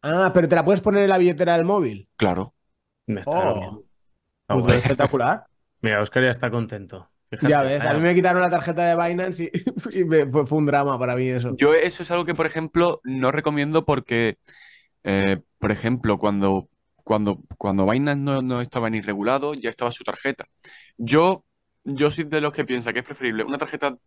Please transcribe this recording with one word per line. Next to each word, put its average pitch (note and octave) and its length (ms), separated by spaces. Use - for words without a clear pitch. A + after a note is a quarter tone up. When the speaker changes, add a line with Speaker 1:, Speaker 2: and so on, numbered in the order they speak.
Speaker 1:
Ah, F3 320
pero E3+ 140
¿te F3 60
la E3 100
puedes F#3 160
poner G3+ 220
en G3 80
la F#3 80
billetera F3 380
del E3 100
móvil? C#3 500
Speaker 2:
Claro. F#2+ 380
Speaker 3:
Me G#2 140
está D3 180
Speaker 1:
Oh. - 20
Speaker 3:
agobiando. G#2 440
Ah, G#2 60
Speaker 1:
Puto A#2+ 180
Speaker 3:
bueno. B2 60
Speaker 1:
espectacular. C#3 680
Speaker 3:
<laughs> - 200
Mira, G#2+ 200
Óscar B2+ 220
ya B2+ 60
está B2 200
contento. G2+ 600
Fíjate, C#3+ 200
Speaker 1:
Ya D3 120
ves, C3+ 220
a C#3+ 80
Speaker 3:
vaya. - 20
Speaker 1:
mí D3+ 60
me E3+ 140
quitaron F3+ 260
la F3+ 100
tarjeta E3+ 340
de E3+ 240
Binance F3 420
y, F#3 80
<laughs> - 0
y F3 40
me, D#3 220
fue, C#3 200
fue D3+ 120
un D3+ 80
drama C#3 320
para B2 180
mí B2+ 120
eso. B2+ 320
Speaker 2:
Yo D3 140
eso F3 280
es E3 80
algo F3 140
que, E3 100
por D#3 120
ejemplo, D#3+ 580
no C3 280
recomiendo D3 520
porque, A#2+ 540
eh, G2 360
por G#2 140
ejemplo, A2+ 460
cuando, G2 500
cuando, G#2 380
cuando G2 320
Binance C#3+ 320
no, C#3 200
no B2+ 180
estaba A#2+ 300
ni A2 100
regulado, A2+ 540
ya A#2+ 160
estaba A#2+ 220
su - 120
tarjeta. - 420
Yo, D#3 460
yo C#3+ 260
soy D#3+ 140
de D3+ 180
los D3 100
que D3 120
piensa A#2 280
que A#2+ 80
es B2 40
preferible A#2 400
una C3+ 140
tarjeta C#3+ 380